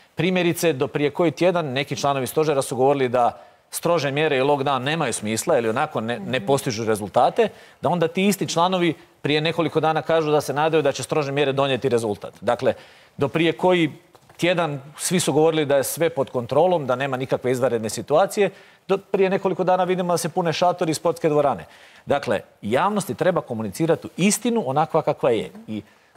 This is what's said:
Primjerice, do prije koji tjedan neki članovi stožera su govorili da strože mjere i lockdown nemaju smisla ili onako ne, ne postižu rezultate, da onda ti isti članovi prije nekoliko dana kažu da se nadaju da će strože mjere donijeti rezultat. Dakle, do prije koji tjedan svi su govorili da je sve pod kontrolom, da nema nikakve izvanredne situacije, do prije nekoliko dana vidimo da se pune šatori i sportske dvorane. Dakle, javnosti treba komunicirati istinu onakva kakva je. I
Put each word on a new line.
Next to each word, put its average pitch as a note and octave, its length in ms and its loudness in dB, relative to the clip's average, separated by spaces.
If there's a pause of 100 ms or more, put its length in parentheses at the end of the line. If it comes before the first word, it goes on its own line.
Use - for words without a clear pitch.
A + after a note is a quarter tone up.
(140)
Primjerice, E3+ 580 0
do C#3 140 -2
prije D3 240 -2
koji E3+ 200 0
tjedan F3 360 0
neki C3+ 300 -4
članovi C3+ 300 -2
stožera D3 360 0
su B2+ 140 -6
govorili C3+ 320 2
da A#2+ 320 0 (300)
strože D#3+ 400 -2
mjere D3 260 0
i B2+ 40 2
lockdown C#3 380 0
nemaju C#3 340 -2
smisla A2 460 -2
ili A#2 100 0
onako C3+ 320 -2
ne, A2+ 180 -4
ne B2 280 -6
postižu C3 380 -2
rezultate, A2 640 0 (320)
da - 80 -2
onda E3+ 200 0
ti F#3+ 180 0
isti F#3+ 220 0
članovi F3 460 0 (280)
prije D3 180 0
nekoliko D#3+ 400 -2
dana D#3 220 0
kažu D#3+ 280 0
da D3+ 100 2
se C#3+ 120 -4
nadaju D3+ 300 2
da C3+ 100 2
će B2+ 100 -6
strože C#3 300 -2
mjere C#3 200 0
donijeti C3+ 360 0
rezultat. A2+ 520 -2
Dakle, B2 340 0 (420)
do C3+ 120 -2
prije D#3+ 240 0
koji F3 400 2 (440)
tjedan E3 440 0 (180)
svi F3+ 220 0
su E3 120 0
govorili D#3 340 4
da C#3+ 100 2
je C3 80 2
sve D#3+ 260 -2
pod C#3 200 -4
kontrolom, D3 560 0
da B2 100 0
nema C3+ 200 -2
nikakve C3 340 -2
izvanredne A#2 400 0
situacije, F#3+ 600 0 (380)
do F#3+ 100 0
prije F#3+ 320 0
nekoliko F#3 340 -2
dana F#3 200 2
vidimo F3+ 280 0
da E3+ 60 2
se E3+ 100 -4
pune E3+ 240 -2
šatori F3 380 0
i D3+ 40 2
sportske E3 340 0
dvorane. C#3+ 380 2 (400)
Dakle, B2 340 0 (220)
javnosti D#3 520 0
treba E3 260 0
komunicirati B2+ 760 -2
istinu G#3+ 500 0
onakva D3+ 360 0
kakva D3 280 0
je. G#2 200 -2 (180)
I G#2+ 140 -8 (340)